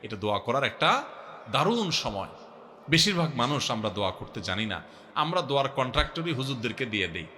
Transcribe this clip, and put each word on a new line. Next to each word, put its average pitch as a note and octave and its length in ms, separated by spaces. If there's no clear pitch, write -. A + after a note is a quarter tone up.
এটা A2 140
দোয়া G2+ 220
করার C3 260
একটা G3 380
দারুণ F#3 380
সময়। G2+ 380
বেশিরভাগ E3 440
মানুষ B2+ 360
আমরা A2 200
দোয়া F#2+ 200
করতে - 300
জানি G#2 260
না, F2+ 160
আমরা E3 280
দোয়ার C#3 260
কন্ট্রাক্টরই D3 640
হুজুরদেরকে B2+ 540
দিয়ে G2+ 220
দেই E2+ 160